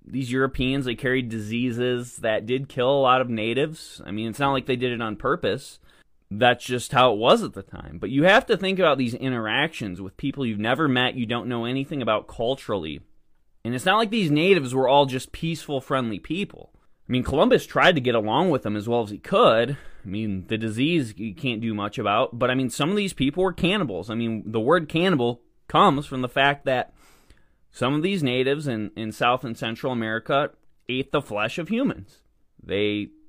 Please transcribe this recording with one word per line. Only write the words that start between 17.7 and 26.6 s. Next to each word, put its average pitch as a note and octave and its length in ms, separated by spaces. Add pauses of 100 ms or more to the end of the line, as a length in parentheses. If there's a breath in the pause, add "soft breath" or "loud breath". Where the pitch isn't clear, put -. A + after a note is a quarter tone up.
to C3+ 60
get A#2+ 140
along A#2 340
with C3+ 140
them G#2+ 120
as G#2 140
well A#2+ 140
as G#2 60
he G#2 100
could. C#3 580 (260 loud breath)
I G2+ 40
mean, G2 400
the A2 100
disease A#2 600
you G2+ 180
can't A#2+ 260
do A2+ 120
much G#2 240
about, A2+ 400
but B2 120
I B2+ 60
mean, C3 140
some D3 200
of G#3 60
these G3 180
people D3+ 300
were F#3 100
cannibals. C3 560
I A2 60
mean, A2+ 300
the A2 140
word D3+ 300
cannibal D3+ 520 (260)
comes D3+ 380
from C3 160
the B2+ 80
fact C#3+ 360